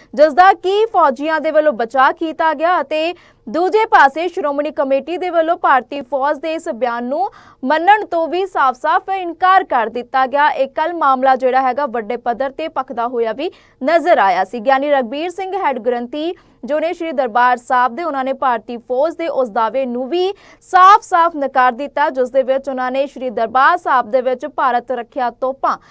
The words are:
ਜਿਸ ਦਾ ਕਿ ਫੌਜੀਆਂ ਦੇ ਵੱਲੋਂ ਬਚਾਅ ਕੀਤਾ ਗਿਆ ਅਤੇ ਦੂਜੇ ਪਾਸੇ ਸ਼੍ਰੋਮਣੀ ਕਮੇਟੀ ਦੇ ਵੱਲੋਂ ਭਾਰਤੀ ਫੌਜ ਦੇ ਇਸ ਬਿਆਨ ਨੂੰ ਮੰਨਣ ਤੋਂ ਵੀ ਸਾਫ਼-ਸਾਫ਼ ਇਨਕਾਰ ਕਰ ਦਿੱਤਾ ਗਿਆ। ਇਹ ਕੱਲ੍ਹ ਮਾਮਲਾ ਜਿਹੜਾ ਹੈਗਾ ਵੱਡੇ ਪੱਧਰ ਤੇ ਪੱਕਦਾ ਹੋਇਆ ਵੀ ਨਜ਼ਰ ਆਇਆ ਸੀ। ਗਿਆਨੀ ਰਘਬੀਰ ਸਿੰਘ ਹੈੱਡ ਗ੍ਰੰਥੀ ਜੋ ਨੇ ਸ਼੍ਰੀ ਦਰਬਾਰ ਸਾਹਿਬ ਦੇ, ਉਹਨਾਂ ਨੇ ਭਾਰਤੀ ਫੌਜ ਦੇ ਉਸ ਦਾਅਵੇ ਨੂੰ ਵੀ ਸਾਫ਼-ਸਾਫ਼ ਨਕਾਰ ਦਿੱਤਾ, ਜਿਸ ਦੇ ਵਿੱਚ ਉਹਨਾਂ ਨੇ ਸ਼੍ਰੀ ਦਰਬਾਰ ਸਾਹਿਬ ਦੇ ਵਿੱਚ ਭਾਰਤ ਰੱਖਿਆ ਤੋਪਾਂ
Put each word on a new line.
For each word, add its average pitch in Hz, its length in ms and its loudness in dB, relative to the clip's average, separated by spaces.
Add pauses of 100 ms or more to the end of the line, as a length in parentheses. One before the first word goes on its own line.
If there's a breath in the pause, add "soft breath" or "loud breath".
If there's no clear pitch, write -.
(140)
ਜਿਸ 294 180 6
ਦਾ 370 200 6
ਕਿ 392 340 0
ਫੌਜੀਆਂ 311 540 0
ਦੇ 311 100 -2
ਵੱਲੋਂ 302 220 4
ਬਚਾਅ 254 400 2
ਕੀਤਾ 320 420 -2
ਗਿਆ 320 260 0
ਅਤੇ 320 340 -2 (340 soft breath)
ਦੂਜੇ 359 380 0
ਪਾਸੇ 320 420 4
ਸ਼੍ਰੋਮਣੀ 294 420 -4
ਕਮੇਟੀ 277 460 -2
ਦੇ 359 140 -6
ਵੱਲੋਂ 330 260 0
ਭਾਰਤੀ 285 440 0
ਫੌਜ 277 380 -2
ਦੇ 320 160 -6
ਇਸ 330 140 -8
ਬਿਆਨ 240 360 -4
ਨੂੰ 320 260 -4 (340 loud breath)
ਮੰਨਣ 339 400 2
ਤੋਂ 330 240 -4
ਵੀ 359 180 -4
ਸਾਫ਼-ਸਾਫ਼ 311 640 -2
ਇਨਕਾਰ 370 540 2
ਕਰ 254 220 -2
ਦਿੱਤਾ 240 400 -2
ਗਿਆ। 285 240 2
ਇਹ 269 180 -2
ਕੱਲ੍ਹ 320 260 -4
ਮਾਮਲਾ 269 420 2
ਜਿਹੜਾ 254 260 2
ਹੈਗਾ 269 240 -2
ਵੱਡੇ 233 300 -6
ਪੱਧਰ 240 340 -4
ਤੇ 311 180 -8
ਪੱਕਦਾ 254 400 -6
ਹੋਇਆ 233 240 -2
ਵੀ 294 180 -6 (340 soft breath)
ਨਜ਼ਰ 311 340 4
ਆਇਆ 190 260 2
ਸੀ। 240 160 -8
ਗਿਆਨੀ 269 300 2
ਰਘਬੀਰ 285 400 -2
ਸਿੰਘ 381 260 -8
ਹੈੱਡ 294 220 -2
ਗ੍ਰੰਥੀ 240 560 -6 (300 soft breath)
ਜੋ 285 160 -4
ਨੇ 330 120 -2
ਸ਼੍ਰੀ 330 200 -8
ਦਰਬਾਰ 247 440 0
ਸਾਹਿਬ 247 380 0
ਦੇ, 339 80 -8
ਉਹਨਾਂ 277 220 -4
ਨੇ 262 80 -2
ਭਾਰਤੀ 247 440 -4
ਫੌਜ 269 400 -2
ਦੇ 330 120 -6
ਉਸ 254 200 -2
ਦਾਅਵੇ 226 380 -2
ਨੂੰ 247 220 -6
ਵੀ 359 260 -2 (260 loud breath)
ਸਾਫ਼-ਸਾਫ਼ 370 760 4
ਨਕਾਰ 262 360 2
ਦਿੱਤਾ, 285 380 -4
ਜਿਸ 254 200 -2
ਦੇ 269 120 2
ਵਿੱਚ 269 260 -2
ਉਹਨਾਂ 254 220 -4
ਨੇ 269 160 -2
ਸ਼੍ਰੀ 254 240 -8
ਦਰਬਾਰ 254 460 2
ਸਾਹਿਬ 269 340 0
ਦੇ 254 100 2
ਵਿੱਚ 254 260 -2
ਭਾਰਤ 254 440 -2
ਰੱਖਿਆ 240 400 -6
ਤੋਪਾਂ 262 480 -4 (120 soft breath)